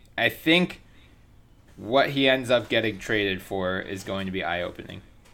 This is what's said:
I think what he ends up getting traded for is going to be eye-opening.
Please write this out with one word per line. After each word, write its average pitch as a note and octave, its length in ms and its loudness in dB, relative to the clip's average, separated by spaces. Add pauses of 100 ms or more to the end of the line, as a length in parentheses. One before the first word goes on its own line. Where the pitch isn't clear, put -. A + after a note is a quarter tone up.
(180)
I A2+ 120 2
think F3 520 0 (920)
what A2+ 360 2
he C#3 180 4
ends C3 200 2
up A#2+ 200 2
getting A2 280 0
traded G2 440 -2
for F#2 380 -2
is F#2+ 260 -8
going G2 200 -4
to F#2 60 -6
be F#2 120 -4
eye-opening. F2 580 -6 (320)